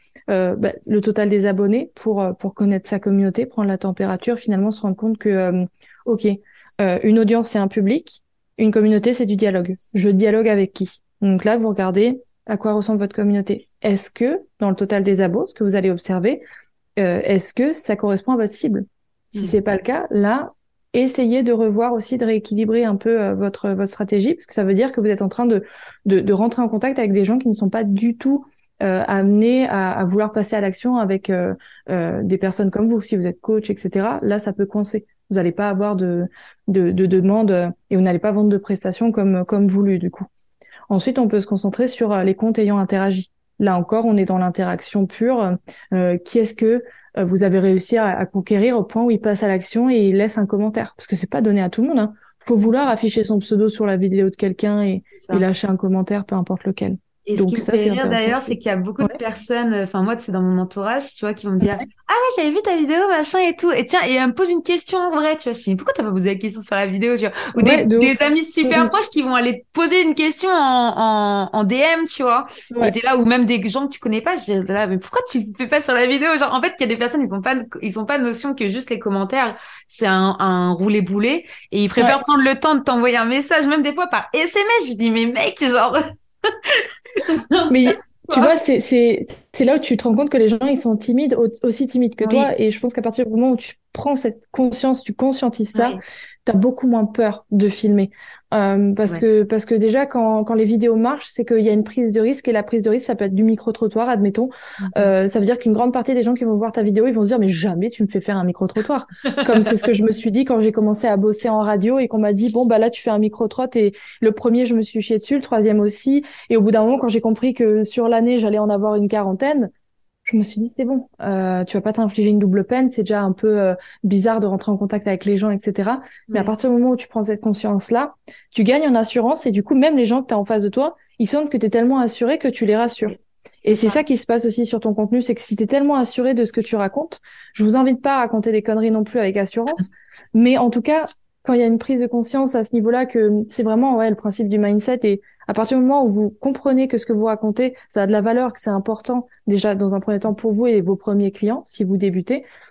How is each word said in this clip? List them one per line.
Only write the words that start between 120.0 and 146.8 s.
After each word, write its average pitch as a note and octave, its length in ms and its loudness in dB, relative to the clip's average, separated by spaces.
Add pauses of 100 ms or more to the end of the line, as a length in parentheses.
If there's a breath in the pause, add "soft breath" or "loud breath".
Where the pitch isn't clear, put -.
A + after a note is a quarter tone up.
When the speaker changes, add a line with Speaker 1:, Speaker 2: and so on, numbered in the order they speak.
Speaker 1:
je A3+ 60 2
me G#3+ 60 2
suis G#3 180 -4
dit, « A#3 140 -4
C'est C4 100 -4
bon, C4 220 -4 (140)
euh, F#3+ 440 -2
tu - 120 -10
vas F#3+ 40 -2
pas G#3+ 120 -4
t'infliger G#3+ 360 0
une G#3 100 4
double G3 240 2
peine, B3+ 280 0
c'est A3 120 -2
déjà G3+ 180 -2
un G3 100 0
peu, G#3 280 0
euh, F#3+ 140 2 (300 loud breath)
bizarre G#3 360 2
de G#3 80 0
rentrer F#3+ 240 -2
en G3 60 0
contact G#3 300 -4
avec F#3+ 180 -4
les G3+ 120 2
gens, G#3+ 120 0
et G3+ 100 -2
cetera. » G#3+ 420 -4 (280 loud breath)
Mais G#3+ 100 -2
à - 20 0
Speaker 2:
Ouais. G3+ 40 -2
Speaker 1:
partir A3 240 -2
du A#3+ 80 2
moment B3 140 2
où B3 40 2
tu B3 120 -10
prends A3 160 -4
cette G#3 180 -4
conscience-là, G#3+ 720 -2 (380 loud breath)
tu A3+ 120 0
gagnes C#4+ 240 2
en B3 80 4
assurance A#3 500 0
et A#3+ 60 2
du G3 120 0
coup, C4+ 120 0
même C#4+ 220 4
les A#3+ 80 4
gens B3 160 0
que C4 60 -10
t'as A#3 100 -2
en G3+ 80 -2
face G#3+ 180 0
de G3+ 60 0
toi, C#4 260 -2 (240 soft breath)
ils G#3+ 80 2
sentent D4 220 -2
que C4 80 -2
t'es G#3+ 120 0
tellement B3 300 2
assuré A#3+ 380 0
que C#4+ 100 -2
tu A#3+ 180 -2
les G#3 100 4
rassures. A#3 340 -2
Speaker 2:
Oui, F#3 80 -10 (460 loud breath)
Speaker 1:
Et A3 120 0
Speaker 2:
c'est G#3+ 60 0
Speaker 1:
c'est A3+ 60 4
Speaker 2:
ça. G#3 80 2
Speaker 1:
ça D4+ 80 2
qui C#4 140 0
se - 80 -4
passe A#3 200 0
aussi A#3 200 0
sur A3+ 140 -4
ton A3 140 -2
contenu, G#3+ 280 0
c'est A#3+ 140 -2
que - 60 -14
si - 140 -4
t'es A3 100 0
tellement C#4 300 2
assuré B3+ 380 0
de A#3 120 2
ce A3 60 -6
que A3+ 100 -2
tu A3 140 -4
racontes, G#3 440 -4 (340 loud breath)
je G#3+ 100 0
vous G#3+ 120 4
invite C4 260 2
pas C#4 140 0
à - 40 0
raconter A3 320 0
des G#3+ 100 2
conneries A3 300 0
non A3 120 0
plus A#3 160 -4
avec G3 180 0
assurance, A#3 520 -4 (220 soft breath)
Speaker 2:
<laughs> - 220 -20
Speaker 1:
mais B3 240 6
en B3 120 2
tout A#3 120 0
cas, D4+ 240 0 (380)
quand C4 100 0
il A#3+ 80 4
y - 20 4
a A#3 40 4
une A3+ 120 2
prise B3+ 220 -2
de A#3+ 60 0
conscience B3 460 -2
à A3+ 100 0
ce A3 100 -6
niveau-là, A#3+ 320 2
que A3 260 2 (160)
c'est - 160 -4
vraiment, A#3+ 340 2
ouais, A3 120 2
le G#3 60 0
principe G#3 340 -4
du G#3 100 2
mindset, G#3 440 0
et G3+ 180 0 (260 soft breath)
à G3+ 60 -4
partir A3 240 0
du B3+ 60 4
moment C4+ 220 2
où A3 60 2
vous G#3 300 0
comprenez C4 460 0